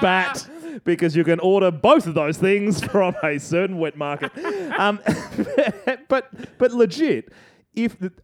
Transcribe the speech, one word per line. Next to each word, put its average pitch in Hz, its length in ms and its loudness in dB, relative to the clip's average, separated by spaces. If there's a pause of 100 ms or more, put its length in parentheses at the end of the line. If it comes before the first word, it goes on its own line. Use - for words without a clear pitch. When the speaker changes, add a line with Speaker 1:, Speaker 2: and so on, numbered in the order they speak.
Speaker 1:
bat? 185 480 0 (360)
Speaker 2:
Because 170 320 0
you 170 80 4
can 165 160 2
order 190 300 4
both 208 360 4
of 165 80 -6
those 151 240 0
things 202 460 0
<laughs> - 80 -6
from 185 300 2
a 151 160 -2
certain 180 400 -2
wet 151 180 -4
market. 143 340 -6 (480)
Um, 208 220 0 (540)
<laughs> 262 540 -2
but, 262 220 0 (280)
but 247 140 4
legit, 233 600 0 (420)
if 226 240 -2
the, 185 140 -8 (120)